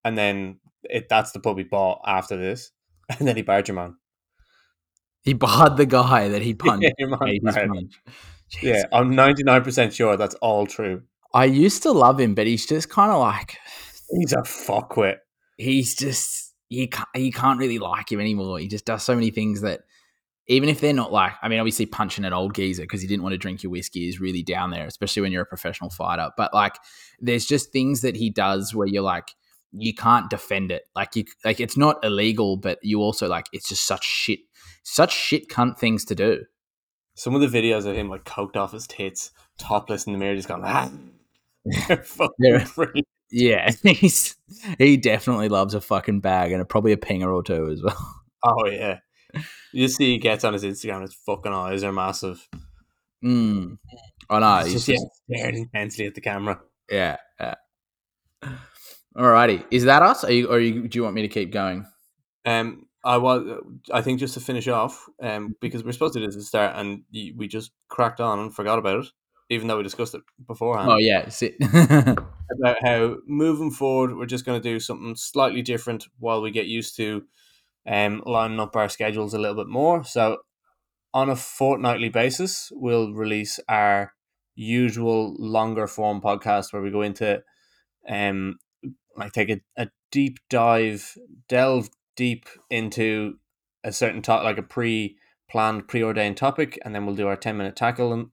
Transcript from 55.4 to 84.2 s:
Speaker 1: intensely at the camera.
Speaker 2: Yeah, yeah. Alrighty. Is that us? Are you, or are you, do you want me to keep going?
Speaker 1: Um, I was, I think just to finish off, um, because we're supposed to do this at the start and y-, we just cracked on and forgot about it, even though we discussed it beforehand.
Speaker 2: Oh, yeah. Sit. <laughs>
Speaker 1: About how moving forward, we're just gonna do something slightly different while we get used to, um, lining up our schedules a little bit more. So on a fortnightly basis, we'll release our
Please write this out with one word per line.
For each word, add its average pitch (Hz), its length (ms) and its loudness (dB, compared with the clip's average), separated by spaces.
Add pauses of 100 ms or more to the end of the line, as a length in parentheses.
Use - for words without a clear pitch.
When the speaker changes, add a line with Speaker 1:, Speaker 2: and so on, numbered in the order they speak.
Speaker 1:
intensely 110 480 -6
at 101 80 -8
the - 80 -18
camera. 101 380 -4 (300)
Speaker 2:
Yeah, 90 280 -2 (220)
yeah. 60 160 -8 (1600)
Alrighty. 117 540 6
Is 123 140 2
that 139 180 8
us? 226 200 4
Are - 80 0
you, 120 160 4
or 120 100 4
are - 20 6
you, 117 280 0
do 120 120 -8
you 120 40 0
want 104 120 -4
me 110 80 -2
to 104 40 -2
keep 98 240 -6
going? 98 340 -4 (600)
Speaker 1:
Um, 113 400 -2 (180)
I 123 140 2
was, 123 420 0 (320)
I 123 100 0
think 127 180 -2
just 131 160 -6
to 135 40 -10
finish 123 280 -6
off, 120 380 -2 (160)
um, 107 400 -8
because 117 220 -8
we're 120 100 -8
supposed 151 200 -4
to 127 60 -6
do 110 60 -4
this 98 100 -8
at 101 40 -12
the 104 60 -14
start 104 300 0
and 101 280 -8 (100)
y-, 107 220 -12
we 113 120 -8
just 110 240 -10 (180)
cracked 120 320 -2
on 110 180 0
and 107 140 -8
forgot 104 260 0
about 101 260 -2
it, - 20 -18 (420)
even 113 180 -4
though 110 100 -2
we 104 60 -2
discussed 110 320 -8
it - 60 -16 (260)
beforehand. 113 440 -2
Speaker 2:
Oh, 110 60 6
yeah. 107 320 2
Sit. - 280 -6
<laughs> - 40 -6 (920)
Speaker 1:
About 123 320 0
how 117 320 2 (100)
moving 151 460 0
forward, 131 440 0
we're 120 120 -8
just 123 180 -6
gonna 123 140 -2
do 113 200 -4
something 113 360 -10
slightly 131 480 -2
different 117 420 -6 (140)
while 113 220 -2
we 110 100 -6
get 104 160 -2
used 113 300 -6
to, 107 260 -4 (640)
um, 104 380 0
lining 113 340 0
up 107 160 -6
our 107 140 2
schedules 107 440 -4
a 107 60 -4
little 104 160 -4
bit 107 120 -6
more. 147 360 0
So 113 340 0 (760)
on 135 160 2
a 131 60 0
fortnightly 123 760 0
basis, 131 640 -2
we'll 117 380 0
release 107 540 -4
our 104 460 2 (420)